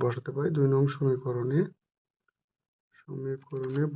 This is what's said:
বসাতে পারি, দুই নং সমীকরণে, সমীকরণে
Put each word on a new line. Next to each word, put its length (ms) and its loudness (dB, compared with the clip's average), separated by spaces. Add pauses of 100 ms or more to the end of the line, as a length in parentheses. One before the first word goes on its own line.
বসাতে 320 -2
পারি, 200 0
দুই 180 4
নং 100 6 (100)
সমীকরণে, 680 0 (1400)
সমীকরণে 840 -6 (140)